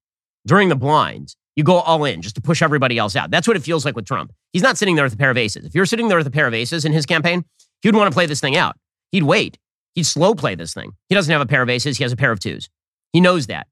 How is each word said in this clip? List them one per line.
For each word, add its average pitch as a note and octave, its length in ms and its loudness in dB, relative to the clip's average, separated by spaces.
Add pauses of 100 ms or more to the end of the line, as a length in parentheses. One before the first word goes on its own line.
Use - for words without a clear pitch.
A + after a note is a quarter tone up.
(480)
during F#3+ 220 6
the D#3 60 2
blinds, A#2+ 600 -2 (220)
you D#3 80 2
go F3 140 6
all D#3+ 260 2
in F#2 160 -4
just G2 140 -12
to - 60 -10
push C3 200 0
everybody C3+ 360 2
else G#2 200 -2
out. - 120 -4
That's E3 180 0
what A3+ 100 2
it D3 60 -8
feels D#3 200 -2
like C#3+ 120 -4
with A2 100 -10
Trump. G2 260 -6 (220)
He's F3+ 100 0
not C4 140 2
sitting F#3+ 180 2
there D3 80 2
with B2 100 -2
a G#2 40 -10
pair C#3 120 2
of B2 80 0
aces. A2 280 -2
If - 100 -10
you're F#3+ 100 2
sitting A3+ 220 -2
there F#3+ 100 4
with D3+ 100 -2
a B2+ 40 -8
pair C#3+ 160 0
of A#2 60 -4
aces A#2+ 320 -4
in D#3 80 0
his D#3 120 0
campaign, E3+ 380 0 (380)
he - 60 2
would A3 80 4
wanna G#3 160 4
play F3 140 2
this D3+ 160 -4
thing C#3+ 160 0
out. C3+ 200 -2 (340)
He'd F#3 120 0
wait. D3+ 340 0 (380)
He'd F3 80 -2
slow F#3 320 0
play C3 200 -4
this E2 180 -10
thing. - 180 -14 (160)
He F#3+ 80 0
doesn't F3+ 160 2
have D3+ 100 2
a C#3 40 -2
pair B2+ 160 2
of A#2+ 80 0
aces. B2 280 -2
He C#3+ 60 -4
has A#2+ 80 -2
a A#2+ 60 -4
pair B2+ 140 2
of G#2+ 100 -4
twos. D2+ 280 -10 (440)
He E3 80 4
knows F3+ 260 4
that. E2+ 240 -10